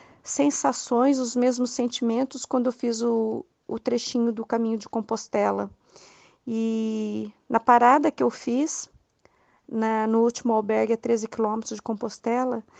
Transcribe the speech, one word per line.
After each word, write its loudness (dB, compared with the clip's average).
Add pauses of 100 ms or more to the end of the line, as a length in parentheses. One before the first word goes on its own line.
(220)
sensações, 0
os -4
mesmos 0
sentimentos -2
quando 0
eu 0
fiz -4
o, 0 (220)
o -6
trechinho 0
do -6
Caminho -2
de -12
Compostela. -2 (800)
E -4 (160)
na 0
parada 6
que -2
eu 4
fiz, -4 (800)
na, 0
no 4
último 2
albergue 2
a 2
treze -2
quilômetros -4
de -14
Compostela, -4 (180)